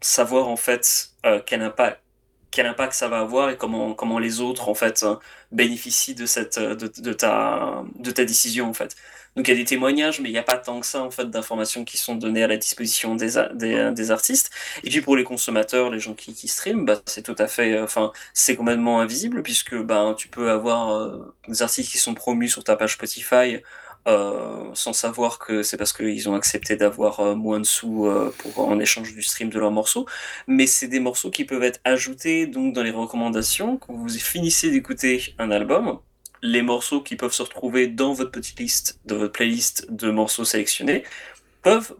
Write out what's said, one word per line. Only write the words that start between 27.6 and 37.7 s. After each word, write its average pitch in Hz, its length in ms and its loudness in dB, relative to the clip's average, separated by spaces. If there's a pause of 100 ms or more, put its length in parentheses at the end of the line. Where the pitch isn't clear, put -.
sous, 110 420 0
euh, 104 320 2
pour, - 280 -2
en 104 120 4
échange 110 340 0
du 107 80 -10
stream - 300 -2
de 107 80 -2
leurs 107 100 4
morceaux. 110 380 0 (400)
Mais 131 180 6
c'est 131 220 2
des 131 120 0
morceaux 123 300 -2
qui - 160 -4
peuvent 131 160 -2
être 123 240 0
ajoutés, 156 600 0
donc, 131 260 -2
dans 123 80 -2
les 113 80 0
recommandations. 113 880 -2
Quand 254 160 -12
vous 233 160 -6
finissez 170 600 0
d'écouter 131 500 0 (160)
un 110 140 -2
album, 139 480 2 (420)
les 120 220 2
morceaux 123 380 0
qui 127 140 -10
peuvent 123 160 -2
se - 120 -2
retrouver 127 420 0